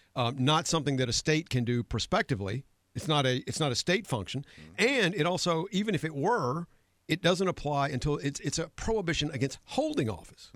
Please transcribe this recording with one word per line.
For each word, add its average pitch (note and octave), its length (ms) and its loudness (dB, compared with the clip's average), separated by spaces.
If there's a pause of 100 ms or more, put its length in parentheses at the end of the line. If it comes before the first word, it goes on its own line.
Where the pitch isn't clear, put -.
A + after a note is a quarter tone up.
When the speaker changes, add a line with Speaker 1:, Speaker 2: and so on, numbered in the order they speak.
(160)
Speaker 1:
Right. B2 120 2
Speaker 2:
um, - 100 -2
not D3+ 280 4
something D3 320 0
that B2+ 100 2
a A#2 40 -2
state D#3 380 0
can B2 140 2
do A#2+ 180 0
prospectively. A#2 840 -2 (300)
It's - 140 -6
not D3 180 4
a, B2+ 100 4 (100)
it's - 140 -6
not D3 120 2
a A#2 40 -2
state G3 300 0
function. C3 380 -4 (160)
Speaker 1:
Mm-hmm. D#2+ 260 0 (200)
Speaker 2:
And E3+ 80 0
it D#3 120 2
also, F3 440 0
even G#3 240 0
if D#3 100 -2
it D#3 100 -6
were, E3 520 0 (420)
it D#3+ 140 0
doesn't F#3 260 4
apply C#3+ 400 0
until C#3+ 300 0
it's, C#3 220 -4
it's D#3 180 -4
a E3 120 -4
prohibition E3+ 640 -2
against C3 320 -2
holding C#4+ 460 0
office. - 460 -14